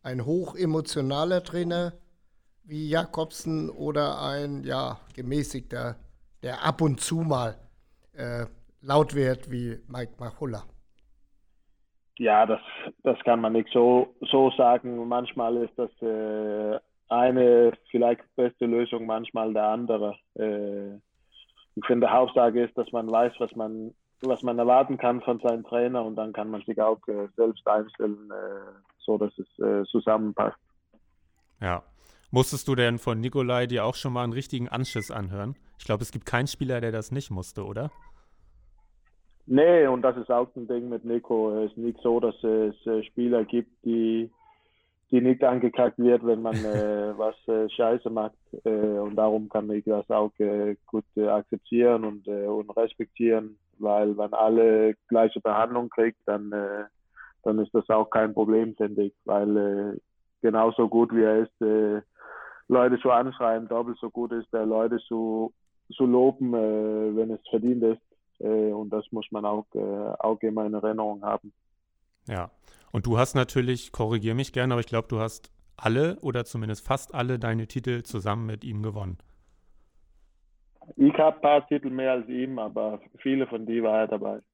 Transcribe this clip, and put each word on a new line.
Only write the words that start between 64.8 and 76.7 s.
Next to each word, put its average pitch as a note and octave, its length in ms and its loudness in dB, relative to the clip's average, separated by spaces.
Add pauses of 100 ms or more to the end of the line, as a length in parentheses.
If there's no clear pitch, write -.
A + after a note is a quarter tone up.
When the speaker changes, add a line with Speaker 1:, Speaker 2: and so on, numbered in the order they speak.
Speaker 2:
zu, A2+ 440 -4 (400)
zu C3 140 0
loben, B2+ 480 4
äh, G#2+ 640 0
wenn A2 160 0
es G#2+ 180 -8
verdient A#2+ 320 0
ist. A2+ 200 2 (400)
Äh, G#2+ 300 2
und G#2 200 -6
das G#2+ 200 -6
muss G#2+ 200 -6
man G#2+ 120 -6
auch, G#2 300 -2
äh, G#2 460 -4
auch A2 220 0
immer A2 260 -2
in G#2+ 80 -4
Erinnerung G#2+ 480 -4
haben. G#2 280 -6 (760)
Speaker 3:
Ja. F#2 240 -8 (400)
Und G#2 140 -2
du A#2 140 2
hast C3 160 0
natürlich, B2+ 560 -2
korrigier A2+ 420 -2
mich C3 180 -4
gerne, B2+ 220 -2
aber A#2+ 80 0
ich A2+ 60 -6
glaub, A2+ 220 -4
du A2 100 -2
hast - 320 -8 (260)
alle C#3+ 440 0
oder A#2+ 240 -4
zumindest G#2+ 400 -8